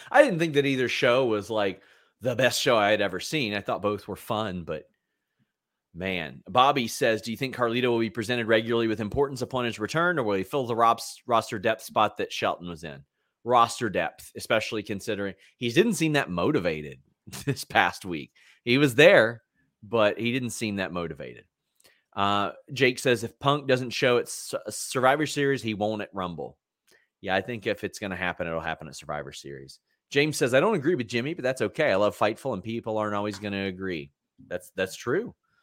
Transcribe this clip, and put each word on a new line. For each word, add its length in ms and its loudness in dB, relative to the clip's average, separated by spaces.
I 120 8
didn't 160 4
think 160 -2
that 120 4
either 220 2
show 380 4
was, 240 -2
like, 320 0
the 160 -2
best 240 2
show 160 4
I 140 6
had 100 4
ever 200 0
seen. 340 -4
I 60 -4
thought 200 -4
both 260 -4
were 100 -8
fun, 480 -4
but 240 -8
man. 540 -6
Bobby 400 4
says, 340 0
"Do 80 -10
you 60 -6
think 180 -6
Carlito 340 0
will 100 2
be 120 0
presented 360 -4
regularly 420 2
with 120 -2
importance 420 -2
upon 220 -4
his 140 -4
return, 400 0
or 40 0
will 140 0
he 80 -2
fill 220 -4
the 100 -4
ros-, 500 2
roster 320 0
depth 240 0
spot 360 0
that 140 -4
Shelton 360 -4
was 160 -12
in?" 200 -14
Roster 440 2
depth, 480 -4
especially 460 -2
considering 520 -6
he 140 -4
didn't 240 4
seem 180 0
that 160 0
motivated 720 0
<laughs> 240 -16
this 180 -4
past 400 2
week. 280 -8
He 120 4
was 200 4
there, 460 8
but 360 2
he 140 -2
didn't 180 -4
seem 260 -4
that 160 -4
motivated. 520 -8
Uh, 380 0
Jake 260 2
says, 260 2
"If 140 -12
Punk 280 0
doesn't 240 0
show 280 2
at 100 -4
Su-, 300 -10
Survivor 580 0
Series, 360 0
he 120 -2
won't 280 -2
at 120 -12
Rumble." 440 -6
Yeah, 120 -2
I 60 2
think 260 -8
if 180 -4
it's 140 -8
gonna 180 -6
happen, 300 -4
it'll 140 -4
happen 280 -8
at 80 -16
Survivor 360 -10
Series. 460 -16
James 260 0
says, 180 0
"I 60 6
don't 140 2
agree 220 0
with 120 -4
Jimmy, 260 -4
but 100 -12
that's 180 -2
okay. 300 0
I 40 2
love 220 2
Fightful, 360 0
and 80 -8
people 360 -6
aren't 160 -2
always 240 -4
gonna 280 -4
agree." 440 -6
That's, 260 -10
that's 220 -4
true. 380 -4